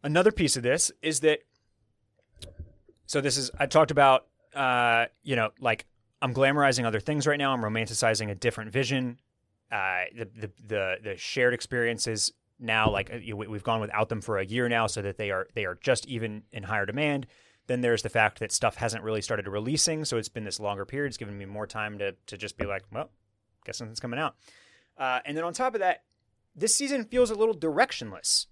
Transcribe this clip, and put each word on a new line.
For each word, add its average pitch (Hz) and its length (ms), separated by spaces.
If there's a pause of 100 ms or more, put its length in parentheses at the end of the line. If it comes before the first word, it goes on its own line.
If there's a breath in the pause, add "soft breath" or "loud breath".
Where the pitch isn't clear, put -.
Another 175 280
piece 156 260
of 120 60
this 135 280 (100)
is 151 200
that, 151 180 (1700)
so 143 160
this 139 160
is, 131 200
I 143 80
talked 156 260
about, 135 360 (260)
uh, 120 520 (180)
you 135 120
know, 110 140 (100)
like, 117 260 (360)
I'm 127 120
glamorizing 135 520
other 110 140
things 147 280
right 147 100
now. 139 160
I'm 120 80
romanticizing 110 680
a 101 60
different 110 360
vision. 127 480 (520)
Uh, 95 320 (120)
the, 113 100 (100)
the, 107 160 (160)
the, 98 360
the 101 140
shared 123 360
experiences 117 760 (280)
now, 110 300
like, 98 240
uh, 120 40
you, 104 200
we, 104 100
we've 104 160
gone 113 180
without 107 280
them 107 120
for 104 180
a 98 60
year 120 220
now, 117 200
so 101 140
that 98 160
they 101 140
are, 95 220
they 104 120
are 90 160
just 127 260
even 110 440
in 110 120
higher 101 220
demand. 139 420 (400 soft breath)
Then 123 140
there's 117 200
the 113 80
fact 107 300
that 110 120
stuff - 260
hasn't 110 260
really 110 180
started 104 260
releasing, 147 580
so 120 120
it's 107 120
been 110 160
this 98 140
longer 101 260
period. 135 240
It's - 80
given 104 200
me 98 80
more 104 220
time 104 320
to, 98 140 (140)
to 104 100
just 101 200
be 104 80
like, 98 180 (100)
"Well, 151 160 (560)
guess - 120
something's 113 220
coming 123 200
out." 156 160 (640 soft breath)
Uh, 127 280
and 143 100
then 165 80
on 175 100
top 247 220
of 202 60
that, 185 220 (520)
this 202 180
season 277 300
feels 240 260
a 220 60
little 220 200
directionless. 143 960